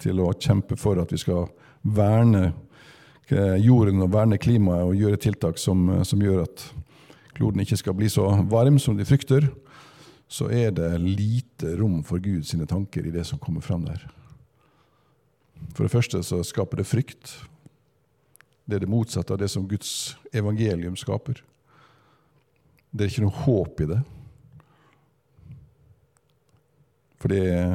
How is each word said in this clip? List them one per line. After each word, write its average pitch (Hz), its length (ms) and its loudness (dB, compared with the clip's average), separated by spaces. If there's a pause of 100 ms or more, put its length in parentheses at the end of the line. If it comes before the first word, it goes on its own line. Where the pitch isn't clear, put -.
til 92 200 0
å 90 120 2
kjempe - 440 0
for 98 240 0
at 85 120 -4
vi 87 80 -4
skal 87 260 -2 (340)
verne, 107 680 4 (800)
eh, 98 320 2
jorden 107 420 6
og 90 100 2
verne 110 280 4
klimaet 90 480 2
og 95 80 2
gjøre 104 240 2
tiltak 85 400 -2
som, 92 280 2
eh, 92 140 0
som 98 180 0
gjør 95 220 2
at - 220 -10 (720)
kloden 101 280 0
ikke 101 160 -2
skal 92 180 -4
bli 107 140 0
så 95 160 2 (220)
varm 127 320 4
som 107 160 0
de 101 100 -4
frykter, 139 420 2 (760)
så - 220 -6
er 113 260 0
det 82 140 -2 (120)
lite 101 760 -2
rom 98 260 0
for 90 180 -4
Gud 92 240 -4
sine 80 220 -4
tanker 92 360 -6
i 82 80 -6
det 85 140 -4
som - 140 -8
kommer 80 200 -6
fram 85 240 -4
der. 82 160 -8 (1700)
For 104 100 0
det 101 80 -2
første 117 320 0
så 90 200 -2
skaper - 360 -4
det 98 80 -4
frykt. - 460 -4 (1300)
Det 104 120 -4
er 95 80 -2
det 92 60 -4
motsatte 104 440 -2
av 98 40 -6
det 101 120 -2
som 95 180 -4
Guds - 460 -8 (180)
evangelium 104 640 -2
skaper. - 460 -6 (1500)
Det 104 140 -2
er 98 60 -2
ikke 107 160 0
noe - 180 -4
håp 95 380 0
i 73 80 -2
det. 113 100 0 (3250)
For - 100 -2
det, 95 140 0 (300)